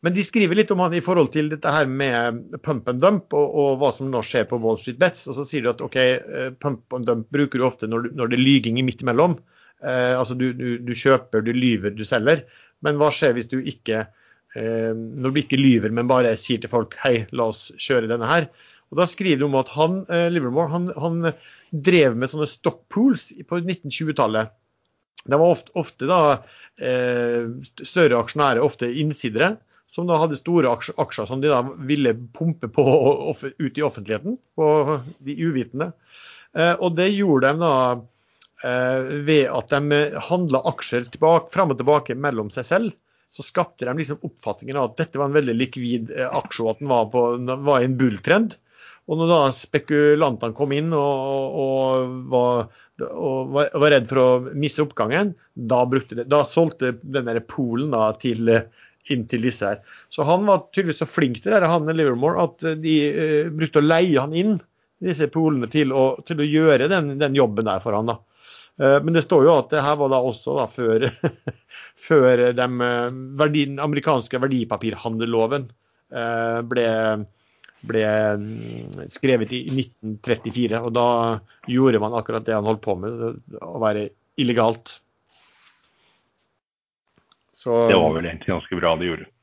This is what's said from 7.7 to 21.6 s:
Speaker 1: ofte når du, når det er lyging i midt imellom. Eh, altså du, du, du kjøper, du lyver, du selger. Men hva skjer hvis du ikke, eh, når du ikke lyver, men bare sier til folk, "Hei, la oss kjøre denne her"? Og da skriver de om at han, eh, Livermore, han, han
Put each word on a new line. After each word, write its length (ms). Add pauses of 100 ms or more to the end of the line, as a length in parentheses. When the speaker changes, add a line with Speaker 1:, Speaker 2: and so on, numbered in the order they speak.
Speaker 1:
ofte 180
når 220
du, 80
når 160
det 80
er 80
lyging 320
i 20
midt 220
imellom. 320 (460)
Eh, 320
altså 200
du, 200
du, 240
du 160
kjøper, 480
du 120
lyver, 400
du 80
selger. 400 (400)
Men 160
hva 120
skjer 240
hvis 120
du 120
ikke, 440 (520)
eh, 360
når 420
du 60
ikke 200
lyver, 320
men 160
bare 320
sier 200
til 120
folk, 280
"Hei, 320
la 220
oss 120 (140)
kjøre 320
denne 160
her"? 200 (440)
Og 80
da 80
skriver 320
de 80
om 80
at 160
han, 300 (100)
eh, 200
Livermore, 400
han, 180 (100)
han 320 (400)